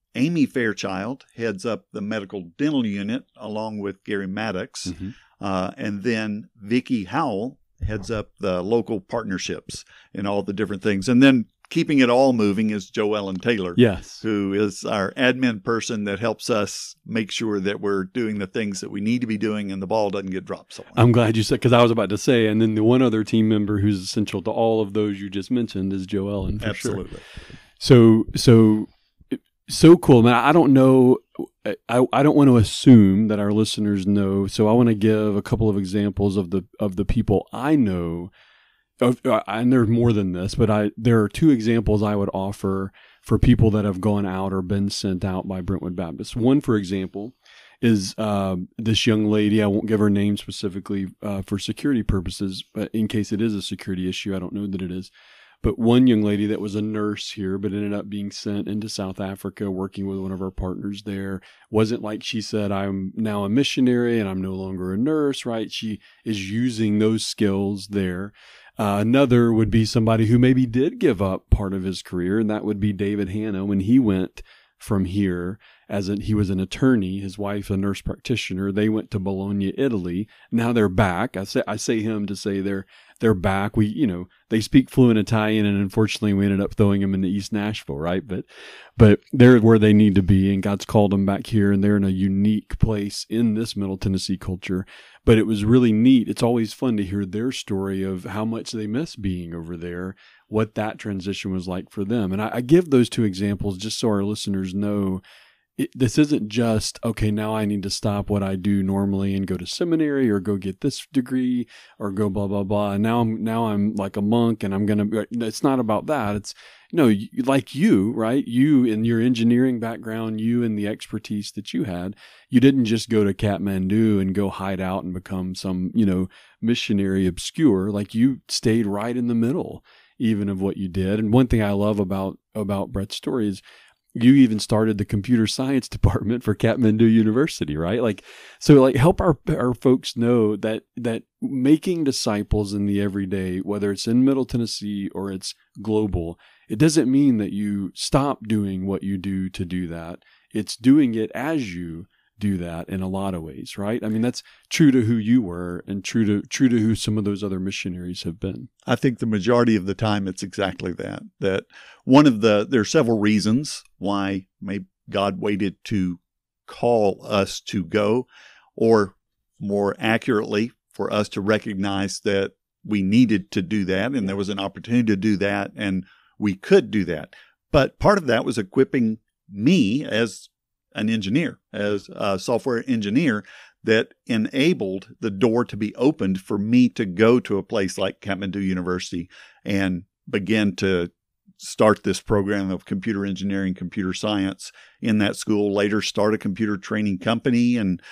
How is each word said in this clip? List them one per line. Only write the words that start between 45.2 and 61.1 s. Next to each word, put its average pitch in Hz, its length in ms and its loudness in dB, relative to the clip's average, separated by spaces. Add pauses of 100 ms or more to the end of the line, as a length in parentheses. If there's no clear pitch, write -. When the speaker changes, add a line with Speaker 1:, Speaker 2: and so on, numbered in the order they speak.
Speaker 2:
out 92 220 -4
by 95 140 -6
Brentwood 90 340 -6
Baptist. 87 400 -10
One, 127 260 2
for 127 160 0
example, 98 580 -6 (460)
is, 104 380 0
uh, 98 380 -2 (200)
this 113 300 0
young 107 200 2
lady. 104 360 2
I 104 60 2
won't 101 180 0
give 107 140 0
her 107 100 4
name 101 260 0
specifically, 98 720 -8 (160)
uh, 101 200 -6
for 98 180 -6
security 127 420 -4
purposes, 95 600 -4 (100)
but 107 180 -6
in 110 140 -2
case 104 240 -4
it 104 100 -4
is 110 140 -2
a 98 80 -6
security 92 460 -6
issue, 95 260 -6
I 92 60 -6
don't 90 140 -10
know 101 120 -6
that 95 160 -6
it 90 80 -6
is. 92 220 -10 (500)
But - 160 0
one 120 300 4
young 110 140 4
lady 104 240 0
that 104 140 -2
was 101 160 -8
a 107 60 -2
nurse 107 500 -6
here, 95 260 -6
but 98 140 -4
ended 101 200 -4
up 101 160 -8
being 101 240 -8
sent 104 360 -6
into 107 200 -6
South 95 320 -8
Africa, 98 500 -8
working 95 360 -6
with 98 120 -6
one 95 140 -6
of 92 80 -8
our 95 120 -6
partners 98 500 -8
there. 98 380 -8 (280)